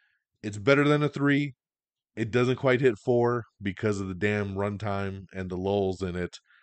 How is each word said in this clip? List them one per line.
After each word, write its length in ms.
it's 160
better 260
than 200
a 60
three. 440
It 160
doesn't 260
quite 240
hit 160
four 480
because 400
of 60
the 80
damn 400
runtime 760
and 180
the 80
lulls 440
in 140
it, 220